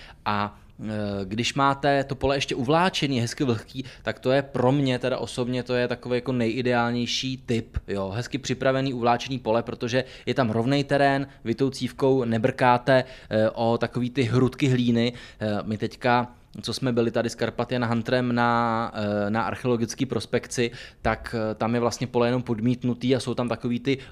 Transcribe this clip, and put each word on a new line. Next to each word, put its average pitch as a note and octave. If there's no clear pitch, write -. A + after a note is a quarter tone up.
a, G#2
eh, A2+
když G#2+
máte C#3
to C3
pole C3+
ještě -
uvláčený, D3
hezky A#2
vlhký, B2
tak G#2+
to B2+
je C#3
pro B2+
mě C3+
teda B2
osobně, B2
to B2
je B2
takový B2
jako B2
nejideálnější A#2+
typ, A2+
jo. G2
Hezky A#2+
připravený C3
uvláčený A#2+
pole, A#2
protože B2
je A#2+
tam B2
rovnej B2+
terén, C#3
vy A2
tou C3+
cívkou C3
nebrkáte, B2
eh, A2
o A#2
takový A#2+
ty C3
hrudky B2+
hlíny. A#2+
Eh, G#2
my G#2
teďka, A#2+
co A#2
jsme B2+
byli A#2
tady A#2
s -
Carpathian A#2+
Hunterem A#2+
na, A#2
eh, G#2
na A2+
archeologické A2+
prospekci, A#2
tak, -
eh, A2
tam A2+
je A#2+
vlastně A#2+
pole A#2+
jenom B2
podmítnutý B2
a A#2
jsou A#2+
tam B2
takový A#2+
ty C3+